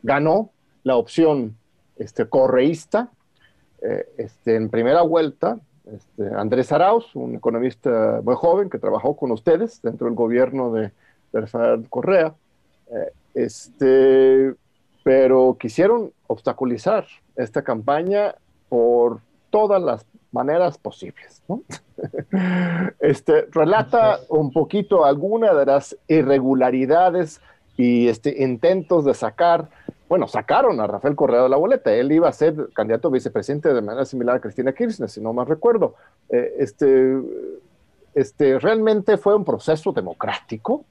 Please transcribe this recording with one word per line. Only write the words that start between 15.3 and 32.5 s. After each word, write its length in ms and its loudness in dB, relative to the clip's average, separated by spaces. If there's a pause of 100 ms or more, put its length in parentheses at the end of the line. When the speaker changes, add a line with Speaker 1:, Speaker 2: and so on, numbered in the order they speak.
Speaker 1:
quisieron 520 0 (160)
obstaculizar 760 -4 (320)
esta 260 -6
campaña 720 -2 (360)
por 500 2 (300)
todas 320 2
las 240 -4 (260)
maneras 460 -2
posibles, 680 -16
¿no? 200 -8
<laughs> 40 -20 (1300)
Este, 540 0
relata 600 2
Speaker 2:
Así 100 -8
es. 60 -16
Speaker 1:
un 220 0
poquito 520 0
alguna 480 2
de 140 2
las 320 -2 (100)
irregularidades 1300 2 (340)
y, 320 2
este, 340 -2
intentos 640 0
de 80 2
sacar, 560 0 (400)
bueno, 180 0
sacaron 540 0
a 60 -2
Rafael 280 -4
Correa 280 2
de 80 4
la 60 2
boleta. 360 0
Él 200 0
iba 160 4
a 40 0
ser 220 0 (200)